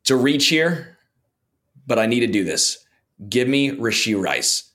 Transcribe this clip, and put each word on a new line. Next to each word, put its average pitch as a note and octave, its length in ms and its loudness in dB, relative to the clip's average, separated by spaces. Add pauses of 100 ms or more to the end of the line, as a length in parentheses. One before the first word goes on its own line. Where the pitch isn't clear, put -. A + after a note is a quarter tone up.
It's - 100 -2
a C3 40 4
reach C#3 320 2
here, D#3+ 500 0 (880)
but A2+ 140 0
I A2+ 60 2
need A#2+ 160 2
to A#2 60 2
do G2+ 160 0
this. - 420 -4 (420)
Give B2 200 0
me C#3 240 0
Rashee A2 480 -2
Rice. C2+ 560 -2